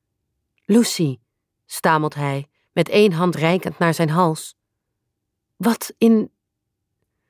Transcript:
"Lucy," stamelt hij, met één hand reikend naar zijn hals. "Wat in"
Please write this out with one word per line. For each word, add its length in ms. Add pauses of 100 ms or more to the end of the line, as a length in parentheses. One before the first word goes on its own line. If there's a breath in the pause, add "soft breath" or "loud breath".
(640)
"Lucy," 540 (480)
stamelt 480
hij, 340 (240)
met 160
één 240
hand 220
reikend 440
naar 160
zijn 160
hals. 440 (1000)
"Wat 420
in" 320 (1000)